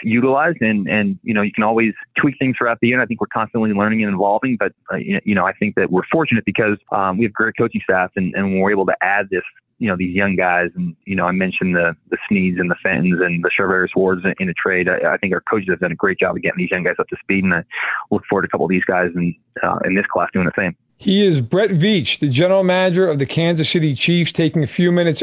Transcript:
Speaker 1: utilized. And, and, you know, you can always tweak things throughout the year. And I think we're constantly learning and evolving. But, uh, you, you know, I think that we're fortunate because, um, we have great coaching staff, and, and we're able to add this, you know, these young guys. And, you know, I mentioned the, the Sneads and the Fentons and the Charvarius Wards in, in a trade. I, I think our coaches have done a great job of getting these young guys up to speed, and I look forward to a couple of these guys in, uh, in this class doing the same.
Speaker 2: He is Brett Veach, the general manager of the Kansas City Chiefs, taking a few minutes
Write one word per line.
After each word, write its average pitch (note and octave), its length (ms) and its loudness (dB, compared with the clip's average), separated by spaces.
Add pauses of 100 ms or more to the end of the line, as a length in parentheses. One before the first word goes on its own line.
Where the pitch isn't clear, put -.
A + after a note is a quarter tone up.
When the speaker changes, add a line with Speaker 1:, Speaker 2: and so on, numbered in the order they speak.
Speaker 1:
utilized. A#2 240 2 (340)
And, G#2+ 280 0
and, G2+ 340 0
you A#2 100 -4
know, G#2+ 100 2
you G#2 100 -2
can A2 100 0
always A2 300 2 (260)
tweak C#3+ 200 2
things C3 200 0
throughout A#2 220 0
the A#2 80 2
year. B2 80 2
And B2+ 60 2
I A2+ 40 0
think A2 140 -8
we're G2+ 80 -2
constantly A2 440 -2
learning G#2+ 300 0
and G#2 100 0
evolving. G2+ 440 0
But, G2 160 -2 (200)
uh, F#2 40 -4
you, F#2 280 -4
you G#2 100 0
know, F#2 120 2
I F#2+ 60 0
think G#2 240 -2
that F#2 140 0
we're F#2 200 0
fortunate C#3+ 340 0
because, G#2 340 0 (120)
um, F#2+ 280 0
we A#2 60 2
have G#2 80 -2
great A2 240 -2
coaching A2 280 -2
staff, F#2 320 0
and, F#2 180 -2
and F#2+ 260 0
we're G2 100 2
able G2 160 2
to F2+ 140 0
add G2 300 0
this, F#2 120 -2 (360)
you A#2 100 -2
know, F#2 80 0
these F2+ 180 -4
young G2 200 0
guys. F2+ 400 0
And, F2 300 -6
you G2 100 -6
know, F2+ 120 0
I F2+ 60 0
mentioned F#2 440 0
the, E2+ 200 0 (140)
the F2 80 -2 (100)
Sneads F#2 300 2
and F2 120 -2
the F2 140 0
Fentons F2+ 400 2
and F2 200 -2
the F2 120 0
Charvarius F#2 380 0
Wards F#2 300 0
in, F#2 160 0
in F#2+ 80 -2
a E2 60 -6
trade. F2+ 340 0
I, E2 260 0
I - 20 -2
think G2 160 -2
our - 160 -2
coaches G2+ 220 -2
have F2 100 -2
done F2 120 -2
a E2 40 -6
great F#2+ 220 -2
job F2+ 160 0
of F2 80 -6
getting F2+ 160 -4
these F2+ 120 -2
young F2+ 120 -2
guys E2+ 160 0
up D#2 100 -4
to F2+ 120 -10
speed, F#2+ 240 0
and F#2 100 2
I E2 80 -2 (480)
look G2+ 180 -2
forward G2 140 0
to F2 40 -4
a - 40 -10
couple D#2 160 0
of E2 40 -2
these F#2 140 2
guys F2+ 300 0
in, F2 200 -2 (280)
uh, F2 220 0
in F#2 100 0
this G2+ 120 0
class F2 260 -2
doing F#2 140 0
the - 140 0
same. F2+ 160 -2 (200)
Speaker 2:
He G3+ 280 2
is E3 160 4
Brett F3+ 300 0
Veach, F3+ 480 0
the D3 100 0
general F3+ 360 4
manager F#3 420 2
of D3+ 140 0
the C3+ 60 0
Kansas E3 440 0
City D#3+ 240 2
Chiefs, E3+ 380 0
taking D#3+ 320 0
a - 20 0
few F3 240 2
minutes F3 320 2